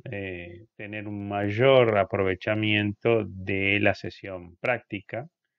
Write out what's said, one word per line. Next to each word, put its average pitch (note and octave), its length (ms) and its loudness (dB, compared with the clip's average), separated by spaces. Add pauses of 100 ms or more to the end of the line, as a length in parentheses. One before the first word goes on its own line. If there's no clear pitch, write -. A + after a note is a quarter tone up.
(120)
eh, F#2+ 540 -10 (100)
tener G#2 320 -12
un G2+ 200 -8
mayor G#2+ 680 4
aprovechamiento G#2 1300 0
de F#2+ 540 -2
la G2+ 160 2
sesión F2+ 640 -14
práctica A#2 680 -6 (320)